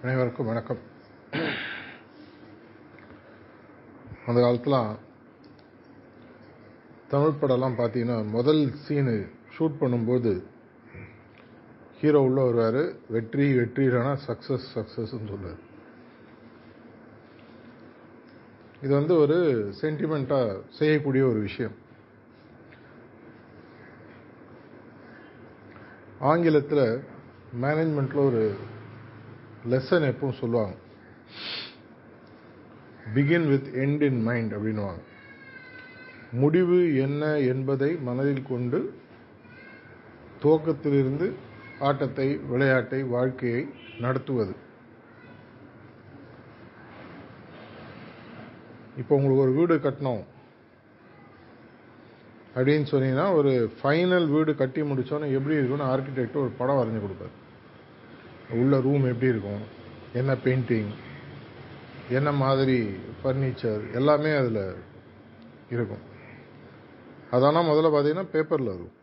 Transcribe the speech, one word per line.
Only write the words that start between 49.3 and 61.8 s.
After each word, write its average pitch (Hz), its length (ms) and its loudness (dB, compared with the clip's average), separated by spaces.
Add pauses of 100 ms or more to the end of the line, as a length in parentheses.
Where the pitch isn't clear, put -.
ஒரு 127 60 4
வீடு 165 260 4
கட்டணும் 135 440 -2 (2250)
அப்படின்னு 143 380 2
சொன்னீங்கன்னா, 139 420 2
ஒரு 131 380 4 (100)
final 170 460 4
வீடு 151 260 2
கட்டி 135 280 -2
முடிச்சோன்னே 143 500 -2
எப்படி 135 220 0
இருக்கும்னு 139 420 0
architect 135 460 -4
ஒரு 120 160 -2
படம் 135 180 2
வரைஞ்சு 113 240 0
கொடுப்பாரு. 92 340 -10 (1160)
உள்ள 131 300 4
room 135 240 2
எப்படி 123 220 0
இருக்கும், 104 360 -2 (500)
என்ன 131 220 0
painting, 117 560 0 (1160)